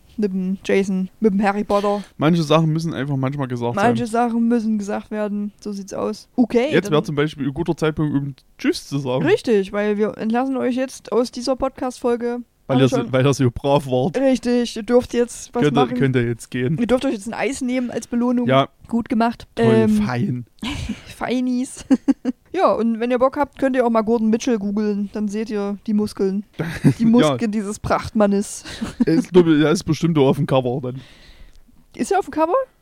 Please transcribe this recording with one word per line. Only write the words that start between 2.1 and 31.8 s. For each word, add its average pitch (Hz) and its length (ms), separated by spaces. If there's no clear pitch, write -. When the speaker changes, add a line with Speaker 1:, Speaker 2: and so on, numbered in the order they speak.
Speaker 2:
Manche 165 240
Sachen 156 320
müssen 165 180
einfach 139 240
manchmal 131 320
gesagt 120 260
Speaker 1:
Manche 233 320
Speaker 2:
sein. 233 240
Speaker 1:
Sachen 233 180
müssen 220 300
gesagt 208 320
werden. 208 480
So 208 140
sieht's 196 220
aus. 214 420
Okay, 247 340
Speaker 2:
Jetzt 185 140
Speaker 1:
dann 180 80
Speaker 2:
wäre 151 120
zum 147 120
Beispiel 143 320
ein 139 60
guter 165 220
Zeitpunkt, 156 380
um 139 200
Tschüss - 280
zu 143 120
sagen. 131 260
Speaker 1:
Richtig, 220 480
weil 208 240
wir 208 220
entlassen 247 400
euch 240 180
jetzt - 340
aus 240 220
dieser 254 240
Podcast-Folge. 240 840
Speaker 2:
Weil 135 120
ihr 131 80
Speaker 1:
Schon. 135 180
Speaker 2:
so, 113 60
weil 127 120
ihr 139 80
so 127 160
brav 139 380
wart. 127 320
Speaker 1:
Richtig, 240 580
ihr 226 60
dürft 240 320
jetzt - 400
was 240 80
Speaker 2:
Könnt 147 140
ihr, 143 80
Speaker 1:
machen. 123 120
Speaker 2:
könnt 131 200
ihr 120 100
jetzt 117 240
gehen. 127 280
Speaker 1:
Ihr 226 100
dürft 254 160
euch 269 80
jetzt 208 160
ein 220 60
Eis 220 280
nehmen 247 300
als - 160
Belohnung. 247 400
Speaker 2:
Ja. 135 220
Speaker 1:
Gut 233 200
gemacht. 233 460
Speaker 2:
Toll, 233 180
Speaker 1:
Ähm, 214 300
Speaker 2:
fein. 202 440
Speaker 1:
<laughs> - 440
Feinies. 254 720
<laughs> 269 40
Ja, 320 200
und 226 280
wenn 240 100
ihr 254 80
Bock 262 180
habt, 285 220
könnt 269 180
ihr 247 80
auch 240 60
mal 226 100
Gordon 220 300
Mitchell 226 280
googeln. 208 540
Dann 214 160
seht 214 220
ihr 202 260
die 226 60
Muskeln. 208 540
Speaker 2:
<laughs> 156 420
Speaker 1:
Die 226 40
Speaker 2:
Ja. 226 80
Speaker 1:
Muskeln 220 420
dieses 208 260
Prachtmannes. 202 840
<laughs> - 200
Speaker 2:
Er 151 80
ist, 165 180
glaub 175 160
ich, 156 160
er 151 100
ist 180 120
bestimmt 165 320
auch 135 120
auf 147 100
dem 147 80
Cover 127 340
dann. 127 220